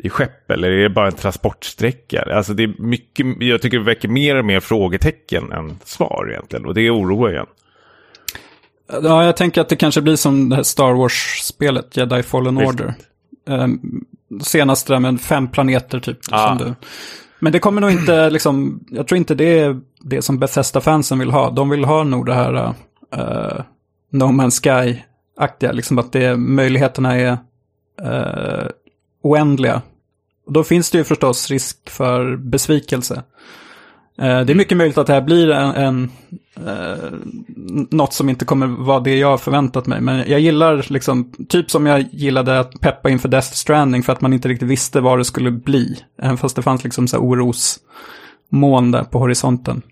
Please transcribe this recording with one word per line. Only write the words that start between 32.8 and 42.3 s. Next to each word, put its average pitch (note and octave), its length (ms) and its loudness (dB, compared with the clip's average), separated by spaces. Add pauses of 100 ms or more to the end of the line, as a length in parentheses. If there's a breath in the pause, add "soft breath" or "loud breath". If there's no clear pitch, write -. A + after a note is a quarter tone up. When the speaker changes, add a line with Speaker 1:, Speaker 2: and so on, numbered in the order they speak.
Speaker 2:
Eh, B2+ 200 2
det B2+ 120 2
är - 20 6
mycket F#3 220 4
möjligt D#3 220 4
att C#3 80 2
det D3 60 2
här C3+ 80 4
blir D#3+ 300 4
en, C#3 240 0
en, C3 360 -2 (560 loud breath)
eh, F2+ 380 -8 (520)
n-, F2+ 340 -6
något D3 220 0
som C#3 160 -2
inte B2+ 160 -2
kommer C3+ 220 0
vara B2+ 340 0
det C3+ 180 0
jag C#3 100 2
har C3+ 100 2
förväntat C#3 480 -2
mig. B2+ 140 -4
Men C3 260 -2
jag C#3+ 140 2
gillar D#3 480 2
liksom, B2+ 440 -2 (160)
typ E3+ 220 2
som D3+ 160 2
jag C#3+ 140 4 (120)
gillade C3 480 0